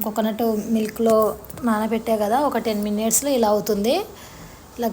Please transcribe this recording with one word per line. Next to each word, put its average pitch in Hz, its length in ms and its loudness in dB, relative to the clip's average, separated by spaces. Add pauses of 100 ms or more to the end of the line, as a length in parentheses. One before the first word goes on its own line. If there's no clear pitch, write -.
కోకోనట్ 220 360 -2 (340)
మిల్క్లో 220 420 2 (500)
నానబెట్టా 220 560 0
కదా, 226 240 2
ఒక 233 200 0
టెన్ 208 200 -2
మినిట్స్లో 226 500 0
ఇలా 214 160 4
అవుతుంది, 208 420 2 (800)
ఇలా 233 140 -2